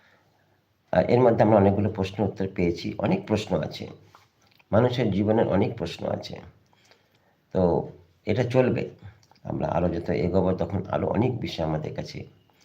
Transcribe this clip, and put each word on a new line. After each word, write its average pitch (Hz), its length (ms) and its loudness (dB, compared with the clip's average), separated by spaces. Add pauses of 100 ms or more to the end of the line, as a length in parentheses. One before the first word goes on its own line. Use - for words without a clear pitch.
(920)
আর - 180 4
এর 120 100 6
মধ্যে 117 240 6
আমরা 107 120 6
অনেকগুলো 101 340 4
প্রশ্ন 95 340 -4
উত্তর 95 300 -4
পেয়েছি, 90 440 -2
অনেক 175 280 -2
প্রশ্ন 95 340 0
আছে, - 280 -8 (840)
মানুষের 123 380 2
জীবনের 107 380 2
অনেক 92 280 0
প্রশ্ন - 320 -8
আছে। - 320 -8 (1120)
তো 87 400 0 (320)
এটা 117 200 0
চলবে, - 460 2 (540)
আমরা 73 240 -4
আরও 87 200 0
যত 82 220 -4
এগোবো 90 420 0
তখন 95 380 -4
আরও 92 180 -2
অনেক 120 320 0
বিষয় 82 260 -6
আমাদের 78 280 -4
কাছে 69 300 -10 (400)